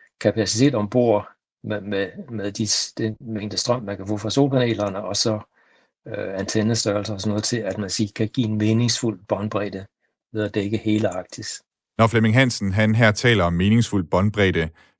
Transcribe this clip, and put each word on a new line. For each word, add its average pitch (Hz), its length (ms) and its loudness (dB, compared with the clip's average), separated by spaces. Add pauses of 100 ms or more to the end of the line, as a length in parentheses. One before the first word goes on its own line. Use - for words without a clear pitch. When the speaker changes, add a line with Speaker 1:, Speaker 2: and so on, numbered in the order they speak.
(220)
Speaker 1:
kapacitet 113 540 2
ombord 107 540 2 (340)
med, 104 180 -4
med, 98 280 -4 (200)
med 101 220 -6
de 107 160 -2
s-, - 300 -2
den 110 220 -2
mængde 107 380 -8
strøm, 123 260 0
man 98 140 -8
kan 95 100 -12
få 107 100 -2
fra 107 120 -6
solpanelerne, 113 720 0
og 101 160 -6
så, 107 220 0 (680)
øh, 98 320 -8
antennestørrelser 104 760 0
og 98 80 -8
sådan 107 80 -2
noget 104 140 -2
til, 123 140 -2
at 98 200 -6
man 101 120 -6
siger, 104 260 -2
kan 107 120 0
give 120 200 -2
en 110 100 -2
meningsfuld 110 720 0
båndbredde 101 580 -4 (480)
ved 107 100 -2
at 101 120 -4
dække 104 220 0
hele 107 320 0
Arktis. - 520 -10 (360)
Speaker 2:
Når 113 100 6
Flemming 110 280 2
Hansen, 117 380 2
han 110 220 4
her 113 160 6
taler 107 320 4
om 85 100 2
meningsfuld 101 500 2
båndbredde, 92 640 2 (300)